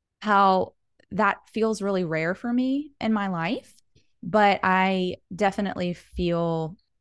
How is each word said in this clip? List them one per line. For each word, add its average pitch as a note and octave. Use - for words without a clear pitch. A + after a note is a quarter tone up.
how G3
that G3+
feels A3
really F#3+
rare D#3+
for A#3+
me C4
in A3
my G#3
life. F3+
But G3+
I F#3
definitely F#3
feel E3+